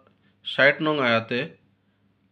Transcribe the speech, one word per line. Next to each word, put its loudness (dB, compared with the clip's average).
ষাট 2
নং 0
আয়াতে -2